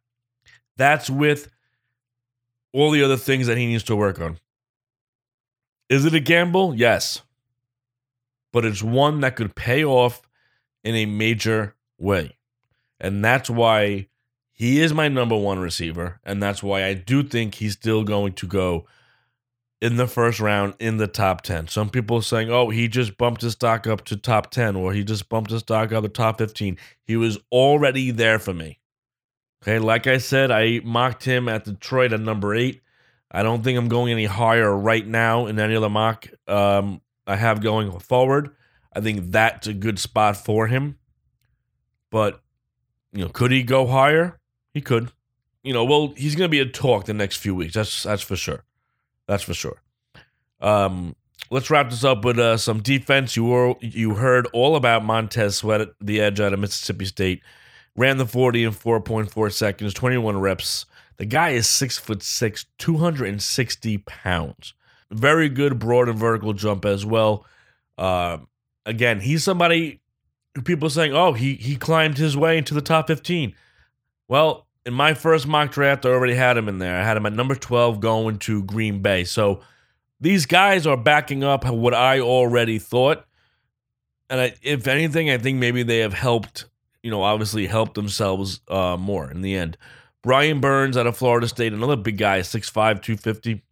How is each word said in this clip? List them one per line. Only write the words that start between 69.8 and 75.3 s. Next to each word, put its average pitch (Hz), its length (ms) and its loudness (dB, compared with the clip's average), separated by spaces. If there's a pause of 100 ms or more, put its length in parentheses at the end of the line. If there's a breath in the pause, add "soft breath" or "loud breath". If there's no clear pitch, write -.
who 135 60 -10
people 160 260 -2
are - 20 0
saying, 147 240 0
"Oh, 165 200 4
he, 131 220 -2
he 135 200 -6
climbed 156 420 0
his 151 180 0
way 160 220 2
into 147 160 -4
the 147 80 0
top 156 260 0
fifteen." 165 480 -4 (760 soft breath)
Well, 147 380 2 (180)
in 123 80 -6
my 147 200 4
first 160 320 2